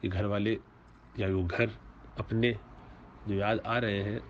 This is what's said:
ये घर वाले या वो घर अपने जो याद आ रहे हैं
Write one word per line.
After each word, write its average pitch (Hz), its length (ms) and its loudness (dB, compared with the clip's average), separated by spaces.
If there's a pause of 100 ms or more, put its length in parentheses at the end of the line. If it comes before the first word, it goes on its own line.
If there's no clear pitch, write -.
ये 107 80 0
घर 95 180 0
वाले 101 320 2 (600)
या 98 100 2
वो 95 160 4
घर 113 260 2 (480)
अपने 113 320 2 (800)
जो 101 60 0
याद 104 260 2
आ 113 180 0
रहे 104 240 2
हैं 104 280 -2